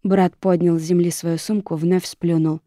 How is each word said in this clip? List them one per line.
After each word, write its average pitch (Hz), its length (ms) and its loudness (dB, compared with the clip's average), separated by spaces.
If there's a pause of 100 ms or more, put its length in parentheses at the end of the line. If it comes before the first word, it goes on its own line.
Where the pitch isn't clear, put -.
Брат 190 340 2
поднял 175 440 2
с - 20 -4
земли 175 300 2
свою 165 260 -4
сумку, 196 380 -4
вновь 175 320 0
сплюнул. 160 600 -2